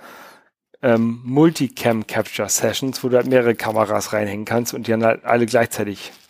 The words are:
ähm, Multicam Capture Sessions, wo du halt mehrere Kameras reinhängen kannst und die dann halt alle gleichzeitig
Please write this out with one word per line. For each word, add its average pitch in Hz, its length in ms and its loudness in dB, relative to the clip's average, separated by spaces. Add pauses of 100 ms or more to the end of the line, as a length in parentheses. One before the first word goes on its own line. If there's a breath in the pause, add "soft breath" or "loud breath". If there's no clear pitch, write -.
(800 loud breath)
ähm, 117 440 2
Multicam 127 840 2
Capture 110 400 -4
Sessions, 120 560 -2
wo 127 60 -2
du 123 80 4
halt 123 100 0
mehrere 123 280 4
Kameras 107 580 -2
reinhängen 104 320 -4
kannst 117 280 -2
und 120 140 -10
die 117 40 0
dann 113 120 0
halt - 220 2
alle 120 200 2
gleichzeitig 110 680 -2 (160)